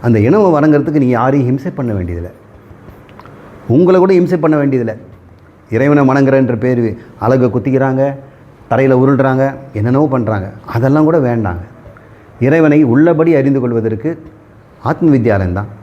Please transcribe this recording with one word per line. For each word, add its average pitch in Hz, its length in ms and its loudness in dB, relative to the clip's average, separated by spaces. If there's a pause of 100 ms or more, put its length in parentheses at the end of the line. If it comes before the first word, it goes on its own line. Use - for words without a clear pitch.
அந்த 117 120 4 (100)
இனவை 196 280 2
வணங்குறதுக்கு 147 480 2
நீங்க 123 140 0
யாரையும் 131 320 0
ஹிம்சை 135 280 -4
பண்ண 123 200 -6
வேண்டியதில்லை, 87 340 -8 (1400)
உங்களை 180 260 4
கூட 190 160 2
ஹிம்சை 175 260 0
பண்ண 156 180 2
வேண்டியதில்லை. 123 340 -2 (800)
இறைவனை 143 340 2
வணங்குறன்ற 135 540 2
பேரு 123 200 0 (420)
அழகை 127 280 2
குத்திக்கிறாங்க, 131 500 -2 (680)
தரையில 131 320 2
உருள்றாங்க, 131 420 2 (340)
என்னென்னவோ 127 360 0
பண்றாங்க, 107 340 -4 (280)
அதெல்லாம் 139 340 0
கூட 165 80 0 (120)
வேண்டாங்க. 95 340 -4 (840)
இறைவனை 156 320 2 (140)
உள்ளபடி 165 460 2
அறிந்து 135 240 0
கொள்வதற்கு 113 460 -4 (800)
ஆத்ம 156 260 0
வித்யாலயம் 98 440 0
தான். 101 100 -10 (140)